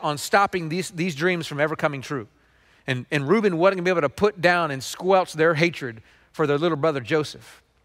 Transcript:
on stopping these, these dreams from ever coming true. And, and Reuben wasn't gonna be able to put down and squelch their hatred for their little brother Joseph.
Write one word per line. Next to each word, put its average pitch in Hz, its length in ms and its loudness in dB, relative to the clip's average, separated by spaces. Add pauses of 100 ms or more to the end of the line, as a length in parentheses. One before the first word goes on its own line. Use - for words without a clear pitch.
on 151 140 -2
stopping 190 520 0
these, 175 220 -4
these 170 240 -4
dreams 170 320 -2
from 147 120 -6
ever 156 160 0
coming 147 260 -4
true. 120 260 -8 (600)
And, 127 240 -4
and 143 160 0
Reuben 196 300 4
wasn't 190 200 4
gonna 175 80 -2
be 185 60 2
able 170 100 0
to 143 80 2
put 202 320 0
down 170 300 2
and 131 120 -8
squelch 185 500 0
their 160 220 2
hatred 143 460 -2 (300)
for 156 160 -2
their 143 100 2
little 160 200 0
brother 143 220 0
Joseph. 147 640 -6 (240)